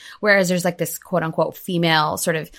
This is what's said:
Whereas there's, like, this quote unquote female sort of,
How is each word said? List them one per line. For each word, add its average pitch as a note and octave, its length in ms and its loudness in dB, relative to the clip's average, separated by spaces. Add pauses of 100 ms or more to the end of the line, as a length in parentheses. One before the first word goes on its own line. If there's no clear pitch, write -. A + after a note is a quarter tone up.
(200)
Whereas G3 280 4
there's, F3+ 180 0
like, F3 120 -2
this - 200 -6
quote F3 260 -4
unquote D#3+ 340 -4
female E3 600 0
sort E3+ 180 -2
of, D#3 240 -8